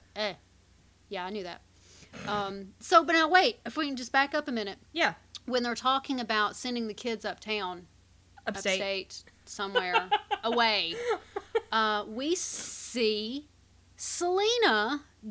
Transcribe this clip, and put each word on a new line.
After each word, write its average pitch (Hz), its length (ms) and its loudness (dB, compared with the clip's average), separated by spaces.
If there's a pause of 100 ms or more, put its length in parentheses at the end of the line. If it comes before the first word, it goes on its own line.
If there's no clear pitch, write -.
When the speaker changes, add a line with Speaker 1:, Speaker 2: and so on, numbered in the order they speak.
(160)
Speaker 1:
"Eh, 202 160 -2 (800)
yeah, 185 160 -6
I 190 40 -8
knew 208 140 -6
that." 175 160 -12 (680)
Um, 196 540 -4
so, 339 240 6
but 311 80 2
now 320 160 6
wait, 349 380 6
if 233 100 -8
we 311 100 0
can 277 100 -4
just 240 160 -8
back 277 220 4
up 294 140 -2
a 269 40 -4
minute. 208 260 -4 (140)
Speaker 2:
Yeah. 294 200 2 (320)
Speaker 1:
When 247 180 0
they're 240 140 -2
talking 262 420 0
about 214 380 0
sending 240 320 -4
the 208 60 -8
kids 233 320 -6
uptown, 185 600 -6 (600)
Speaker 2:
Upstate. 196 340 -2
Speaker 1:
upstate, 196 440 -6 (200)
somewhere 190 640 -2 (180)
Speaker 2:
<laughs> - 160 -6
Speaker 1:
away, 220 520 2 (760)
uh, 214 380 2
we 269 260 -2
see 233 1120 -2 (500)
Selena 349 1040 2 (280)